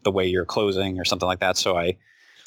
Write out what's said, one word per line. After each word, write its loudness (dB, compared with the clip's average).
the 0
way 2
you're 0
closing," 0
or -4
something 0
like 0
that. 2
So 0
I, 0